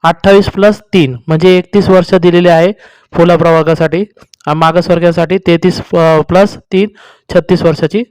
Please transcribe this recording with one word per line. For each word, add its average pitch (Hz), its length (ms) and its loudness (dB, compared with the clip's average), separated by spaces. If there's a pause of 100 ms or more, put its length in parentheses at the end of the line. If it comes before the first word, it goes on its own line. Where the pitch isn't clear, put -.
अठ्ठावीस 196 460 2
प्लस 208 320 0 (120)
तीन 131 240 0 (100)
म्हणजे 180 300 2
एकतीस 185 320 -2
वर्ष 185 240 2
दिलेले 175 360 2
आहे 170 220 2 (440)
खुल्या 170 220 2
प्रवर्गासाठी. 160 640 0 (440)
आ, 147 60 -2
मागासवर्गीयांसाठी 165 840 0
तेहतीस, 170 420 -2
अ, 160 420 0
प्लस 190 360 0
तीन 196 320 -4 (440)
छत्तीस 175 280 0
वर्षाची 165 500 -2